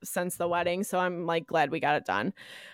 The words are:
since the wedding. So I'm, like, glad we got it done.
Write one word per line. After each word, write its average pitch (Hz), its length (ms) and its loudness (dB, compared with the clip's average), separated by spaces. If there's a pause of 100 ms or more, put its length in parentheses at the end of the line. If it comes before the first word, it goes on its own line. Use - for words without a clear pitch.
since 180 320 -4
the 175 120 0
wedding. 175 360 2
So 185 160 0
I'm, 180 260 0
like, 165 220 2
glad 147 240 4
we 160 80 -2
got 147 160 2
it - 100 -2
done. 180 280 0 (400)